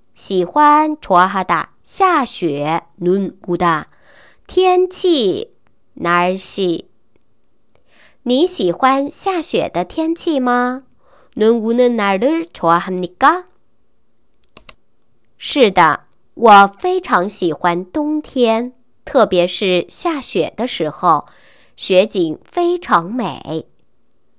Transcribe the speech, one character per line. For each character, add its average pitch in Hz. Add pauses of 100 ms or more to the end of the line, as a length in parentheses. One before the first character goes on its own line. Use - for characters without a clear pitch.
(140)
喜 180
欢， 302
좋 -
아 185
하 196
다. 165 (160)
下 349
雪， 156 (160)
눈 185
오 175
다. 170 (600)
天 370
气， 254 (440)
날 175
씨. 185 (1400)
你 254
喜 359
欢 277
下 370
雪 -
的 180
天 320
气 320
吗？ 247 (520)
눈 220
오 220
는 247
날 202
을 320
좋 -
아 170
합 190
니 180
까? 339 (1900)
是 254
的， 170 (280)
我 202 (120)
非 370
常 208
喜 175
欢 175
冬 302
天， 240 (320)
特 247
别 180
是 180
下 320
雪 185
的 233
时 160
候， 156 (480)
雪 190
景 165
非 349
常 180
美。 185 (720)